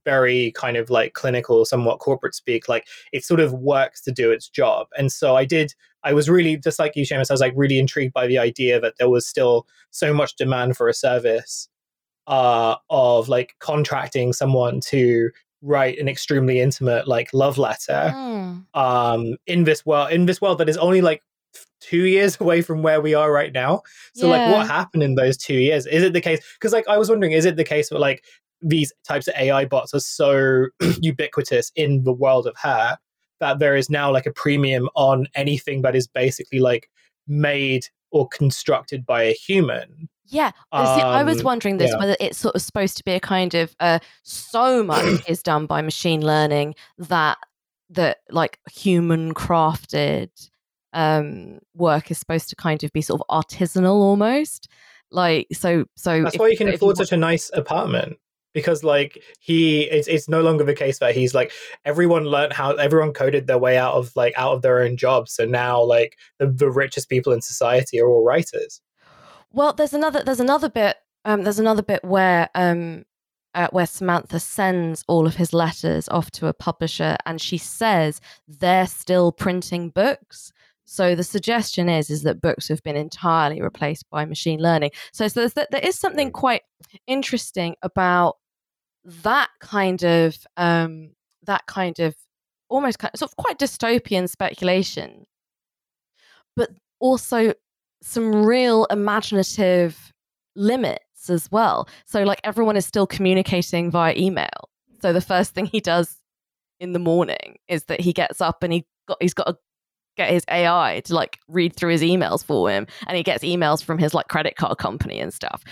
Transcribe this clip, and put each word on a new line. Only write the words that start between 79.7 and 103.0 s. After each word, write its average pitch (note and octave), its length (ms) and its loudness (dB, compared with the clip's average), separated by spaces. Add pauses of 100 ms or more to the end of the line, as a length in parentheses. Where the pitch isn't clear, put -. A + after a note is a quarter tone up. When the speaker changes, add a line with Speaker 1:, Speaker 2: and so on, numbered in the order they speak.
Speaker 2:
books. - 640 -4 (340)
So F3+ 300 0
the F3 80 -2
suggestion G3+ 640 -4
is, D#3+ 220 0
is D3 120 -4
that - 180 -2
books - 260 -2
have D#3 160 -4
been D3 120 -6
entirely D#3+ 680 -2
replaced - 500 -6
by D3 140 -4
machine D#3 340 -6
learning. D#3 320 0 (220)
So, G#3+ 140 -2
so A#3 200 -4
there's, A#3 60 -8
there C#4 280 -4
is F#4 160 -2
something D4+ 320 -2
Speaker 1:
Mm. - 40 -14
Speaker 2:
quite B3 280 -2 (460)
interesting B3 720 -4
about F3+ 560 0 (640)
that G3+ 460 -2 (120)
kind F#3 420 -2
of, E3 340 2 (200)
um, E3 540 -2 (320)
that G3 220 -4
kind F3+ 340 -6
of D#3+ 160 -2 (540)
almost C4 300 -2
kind, - 160 -8
sort - 160 -8
of - 60 -20
quite E4+ 200 -4
dystopian A#3 720 -2
speculation, - 960 -4 (1300)
but A#3+ 140 -2 (300)
also A#3+ 540 0 (480)
some G#3+ 440 0
real A#3 400 4
imaginative G3 1300 0 (420)
limits G#3+ 720 -4
as F3 220 -4
well. G#3 360 0 (180)
So, G#3 180 -2
like, G3 200 -2
everyone G#3+ 340 0
is F#3 80 -2
still G3+ 200 0